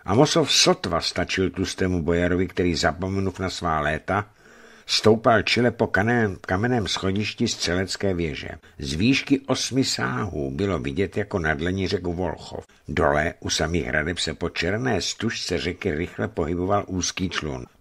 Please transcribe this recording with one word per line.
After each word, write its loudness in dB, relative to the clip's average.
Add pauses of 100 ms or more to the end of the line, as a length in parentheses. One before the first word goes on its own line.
Amosov 4
sotva 2
stačil 0
tlustému 0
bojarovi, 2
který, 0
zapomenuv -2
na -2
svá -2
léta, 0 (600)
stoupal 4
čile 2
po 0
kaném-, 2
kamenném 0
schodišti -2
střelecké 0
věže. -2 (300)
Z -6
výšky 2
osmi -2
sáhů -2
bylo 0
vidět -2
jako -2
na 2
dlani -2
řeku -2
Volchov. -6 (240)
Dole, 2
u -6
samých 0
hradeb, -2
se -4
po -4
černé -2
stužce -4
řeky -2
rychle -4
pohyboval 0
úzký -2
člun. -4 (140)